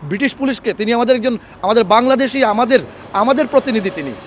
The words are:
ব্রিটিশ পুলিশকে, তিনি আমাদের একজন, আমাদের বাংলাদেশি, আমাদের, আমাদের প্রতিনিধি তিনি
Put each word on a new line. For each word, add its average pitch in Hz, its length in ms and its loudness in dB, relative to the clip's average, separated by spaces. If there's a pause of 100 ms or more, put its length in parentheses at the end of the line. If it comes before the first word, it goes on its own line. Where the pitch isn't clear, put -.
ব্রিটিশ 202 320 -4
পুলিশকে, 254 380 -4
তিনি 214 200 -2
আমাদের 240 220 2
একজন, 240 220 -2 (240)
আমাদের 220 220 2
বাংলাদেশি, 247 600 2
আমাদের, 226 360 2 (340)
আমাদের 254 340 2
প্রতিনিধি 226 480 0
তিনি 143 160 -8 (160)